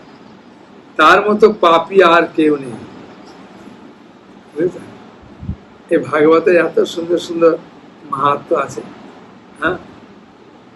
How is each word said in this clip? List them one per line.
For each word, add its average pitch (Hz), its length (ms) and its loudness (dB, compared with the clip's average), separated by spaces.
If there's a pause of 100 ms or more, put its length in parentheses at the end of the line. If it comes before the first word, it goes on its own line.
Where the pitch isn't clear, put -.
(960)
তার 185 340 4
মতো 208 240 2
পাপী 175 480 2
আর 170 220 4 (120)
কেউ 151 200 0
নেই। 131 140 -10 (1900)
বুঝেছেন? 175 260 -4 (1080)
এই 165 80 0
ভাগবতে 160 580 2
এত 165 280 0
সুন্দর 170 340 -6
সুন্দর 165 400 -2 (540)
মাহাত্ম্য 143 440 -4
আছে। 139 260 -8 (800)
হ্যাঁ, 165 160 -6 (1000)